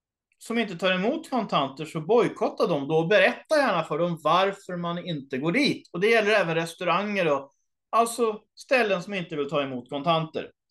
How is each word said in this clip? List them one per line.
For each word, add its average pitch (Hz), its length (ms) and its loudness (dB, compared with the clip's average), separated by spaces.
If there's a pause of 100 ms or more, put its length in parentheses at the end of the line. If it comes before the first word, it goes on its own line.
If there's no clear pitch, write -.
(380)
som 226 200 -6
inte 208 200 -4
tar 185 140 2
emot 226 380 -2
kontanter, 160 560 -2
så 156 160 -6
bojkotta 214 680 2
dem 143 200 -2
då 160 80 0
och 160 120 2
berätta 214 500 4
gärna 202 260 2
för 156 140 -4
dem 170 260 -2
varför 180 540 0
man 175 280 -6
inte 151 320 -6
går 156 140 -2
dit. 247 420 -2
Och 175 60 -6
det 208 80 2
gäller 214 240 4
även 175 240 2
restauranger 175 760 -2
och 139 220 -4 (360)
alltså 226 520 0 (140)
ställen 208 480 0
som 208 100 -10
inte 170 220 -6
vill 143 140 -4
ta 147 120 0
emot 131 280 -8
kontanter. 156 600 -2 (200)